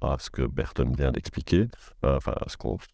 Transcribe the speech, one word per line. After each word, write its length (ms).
à 160
ce 120
que 160
Berton 460
vient 200
d'expliquer, 560
euh, 140
enfin 220
à 80
ce 100
qu'on, 200